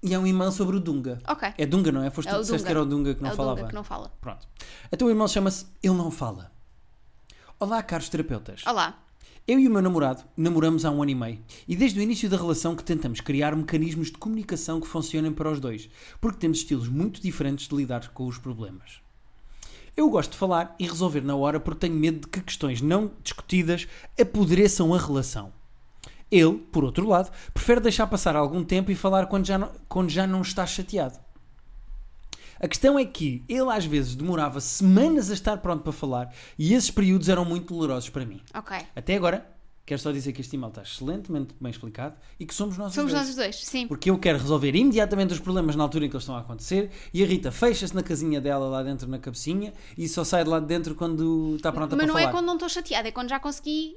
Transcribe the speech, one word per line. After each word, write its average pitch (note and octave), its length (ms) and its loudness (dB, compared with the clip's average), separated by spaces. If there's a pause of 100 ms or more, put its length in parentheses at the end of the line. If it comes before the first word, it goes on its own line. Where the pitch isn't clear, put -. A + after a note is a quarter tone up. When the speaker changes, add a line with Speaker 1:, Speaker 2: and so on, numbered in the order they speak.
Speaker 1:
E F#3 120 0
é F#3 40 2
um F#3+ 80 2
e-mail F#3 260 2
sobre F#3+ 240 0
o G3 40 2
Dunga. C3 480 -4
Speaker 2:
Ok. - 280 -2
Speaker 1:
É D#3 100 0
Dunga, D#3+ 260 4
não C3+ 120 0
é? C#3 60 -2
Foste - 180 -6
Speaker 2:
É F#3+ 40 -2
Speaker 1:
tu G3+ 40 0
Speaker 2:
o - 20 0
Speaker 1:
que A3 60 -2
disseste E3 200 0
Speaker 2:
Dunga. - 20 -4
Speaker 1:
que F3+ 60 -2
era D#3 100 2
o C#3+ 40 2
Dunga C#3 280 0
que C3+ 80 -6
não C3+ 80 -4
Speaker 2:
É - 20 -4
o B2+ 40 -4
Speaker 1:
falava. C3+ 240 0
Speaker 2:
Dunga A2+ 100 -6
que A2 40 -8
não G#2 100 -8
fala. - 360 -12
Speaker 1:
Pronto. - 260 -14 (460)
Então B3 160 2
o - 20 6
e-mail G#3+ 180 4
chama-se G3 380 0 (160)
Ele F#3 120 4
Não E3+ 160 0
Fala. G#2 420 -8 (1040)
Olá, G#3+ 240 -2
caros E3 260 -6
terapeutas. D3+ 580 -6
Speaker 2:
Olá. G3+ 320 0 (480)
Speaker 1:
Eu C4 120 6
e C4+ 80 8
o A#3+ 40 6
meu G3+ 120 4
namorado D3+ 400 2 (140)
namoramos D#3+ 480 2
há D#3 60 2
um C#3+ 120 0
ano C#3+ 80 0
e C3+ 60 0
meio A2+ 280 -6 (220)
e F3 100 -2
desde G3+ 220 4
o G3+ 40 2
início G#3+ 280 0
da F#3+ 60 2
relação E3+ 400 0
que E3+ 80 -10
tentamos C#3 360 -2
criar D3 360 0
mecanismos D#3+ 520 -2
de - 100 -14
comunicação F#3+ 600 -4
que D#3+ 60 -8
funcionem D#3 460 -2
para D#3 180 -2
os D3+ 100 -2
dois, A2+ 280 -8 (320)
porque A3+ 180 -2
temos D#3+ 200 2
estilos A#2+ 300 -2
muito E3 320 -2
diferentes C#3 480 -4
de D3+ 60 -6
lidar B2 360 -4
com B2+ 160 -8
os B2 120 -8
problemas. A2 640 -12 (960)
Eu D4+ 140 4
gosto F#3 220 0
de - 60 -14
falar F3+ 400 0
e F3+ 80 -4
resolver E3 360 -2
na C#3 140 -2
hora C#3+ 240 0
porque D3+ 200 -6
tenho E3 180 0
medo D#3 220 2
de C#3+ 80 -16
que - 120 -6
questões C3 400 -4
não F#3+ 300 2 (120)
discutidas E3+ 640 0 (340)
apodreçam F#3+ 760 6
a F3+ 40 4
relação. B2+ 540 -2 (800)
Ele, E3+ 240 8
por D#3+ 300 0
outro E3 240 0
lado, F#3+ 220 4 (220)
prefere A#3+ 280 4
deixar A3 260 2
passar F#3 300 2
algum D3+ 280 2
tempo F#3+ 280 0
e - 20 2
falar F#3+ 320 2
quando F#3+ 200 0
já G3 120 0
não, G3 140 -4 (160)
quando F3+ 200 0
já E3+ 180 2
não F#3+ 160 0
está F#3 240 -2
chateado. F3+ 520 -4 (1400)
A F3 80 -2
questão C#4 280 4
é C4+ 80 4
que C#3 440 -4
ele C4 240 2
às G#3 120 0
vezes C#3+ 300 0
demorava D3+ 460 -2
semanas G3+ 720 6
a - 20 0
estar G#3 240 -2
pronto E3+ 240 -2
para D#3+ 100 -6
falar B2 400 -4 (240)
e D#3 180 4
esses - 180 2
períodos F#3 360 4
eram F3+ 160 4
muito E3+ 300 -4
dolorosos C3+ 340 -2
para C3 160 -6
mim. G2 160 -12 (140)
Speaker 2:
Ok. G#3 220 -10 (180)
Speaker 1:
Até F#3 220 -2
agora, F3+ 280 0 (400)
quero C#3 160 -4
só D3 120 -4
dizer C#3 200 -4
que B2 100 -10
este B2+ 120 -10
e-mail B2+ 140 -6
está G#2 140 -14
excelentemente D3 800 -6
bem B2 120 -8
explicado A#2+ 420 -10 (240)
e D#3+ 80 -10
que - 80 -12
somos G3 240 -4
nós G3 160 -8
Speaker 2:
Somos C#4+ 180 0
Speaker 1:
os D4 60 2
dois. - 80 2
Speaker 2:
nós C4 40 -6
os C4 60 -8
dois, G#3+ 200 -4 (100)
sim. B3+ 220 -4
Speaker 1:
Porque D3 220 -2
eu F#3+ 60 6
quero E3+ 220 2
resolver C#3 380 2
imediatamente G#3 580 4
os D#3 60 -6
problemas F3 340 0
na D3+ 80 2
altura D3 240 0
em - 20 -2
que - 60 -6
eles B2 80 -6
estão C3 140 -8
a A#2+ 40 -8
acontecer F#3 520 -2 (200)
e F3+ 120 4
a - 20 4
Rita F#3 240 0
fecha-se G3 460 2
na F3+ 60 -2
casinha D3+ 380 -2
dela C#3 280 0
lá C3 160 -2
dentro C3 240 -6
na C3 100 -6
cabecinha F3+ 540 -6 (260)
e E3 80 -4
só E3 160 -2
sai E3+ 220 2
de D#3+ 60 0
lá D#3+ 100 2
de D3+ 60 -6
dentro E3 280 -2
quando D#3+ 640 0
está D#3 160 -2
pronta D3+ 240 -2
Speaker 2:
Mas D4+ 80 4
Speaker 1:
para - 20 2
Speaker 2:
não D#4 140 2
Speaker 1:
falar. E4 80 4
Speaker 2:
é - 40 0
quando F4 140 0
não F4 80 0
estou F4 140 -4
chateada, A#3 400 -4
é - 20 -6
quando B3 180 -6
já C4+ 120 -2
consegui D4+ 560 -6